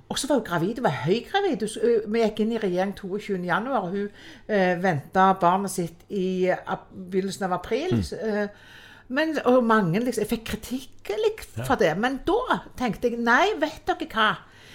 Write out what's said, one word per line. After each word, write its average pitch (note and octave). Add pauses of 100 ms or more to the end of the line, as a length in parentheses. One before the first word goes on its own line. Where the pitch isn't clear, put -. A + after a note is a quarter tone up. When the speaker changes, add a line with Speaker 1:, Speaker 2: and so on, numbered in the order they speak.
(100)
Speaker 1:
Og -
så C4+
var C#4+
hun A3
gravid, G3+
hun B3
var C3
høygravid. A#3+
Hun G#3
s-, -
eh, A#3
vi A3
gikk G#3+
inn A3
i A3+
regjering F#3+
toogtjuende F#3
januar, G3+
og E3+
hun, G3+ (400)
eh, F#3
ventet F#3
barnet F#3
sitt -
i F#3
ap-, -
begynnelsen F#3+
av F3+
april. B3+
Speaker 2:
Mm. A#3
Speaker 1:
S-, -
eh, G#3 (600)
men, D4
og B3
mange G#3+
liksom, A#3
jeg G#3
fikk A3+
kritikk, -
liksom, G#4+
Speaker 2:
Ja. A#2+
Speaker 1:
for A3+
det. E3+
Men B3+
da F#4+ (160)
tenkte A#3+
jeg, A#3
nei, C4
vet -
dere F4+
hva? G#3+ (380)